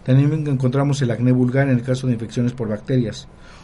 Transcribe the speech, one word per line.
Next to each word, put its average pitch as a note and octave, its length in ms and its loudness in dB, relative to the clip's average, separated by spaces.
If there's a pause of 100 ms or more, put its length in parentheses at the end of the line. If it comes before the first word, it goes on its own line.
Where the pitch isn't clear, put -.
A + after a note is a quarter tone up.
También C#3+ 420 2
encontramos C#3 560 0
el A#2+ 80 0
acné A#2+ 220 2
vulgar B2+ 360 2
en B2 100 2
el A#2+ 40 -6
caso B2+ 240 -2
de B2+ 60 0
infecciones A#2+ 400 -4
por A2 160 -6
bacterias. A2 580 -2 (380)